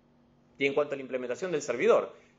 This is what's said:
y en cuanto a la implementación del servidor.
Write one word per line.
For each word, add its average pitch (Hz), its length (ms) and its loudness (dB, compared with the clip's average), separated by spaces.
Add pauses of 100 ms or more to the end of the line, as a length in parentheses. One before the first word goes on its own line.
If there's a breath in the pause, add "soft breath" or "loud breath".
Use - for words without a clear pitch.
(560)
y 139 100 0
en 139 80 2
cuanto 139 200 0
a - 20 -6
la 135 60 -10
implementación 127 480 -6
del 151 100 0
servidor. 127 600 2 (160 loud breath)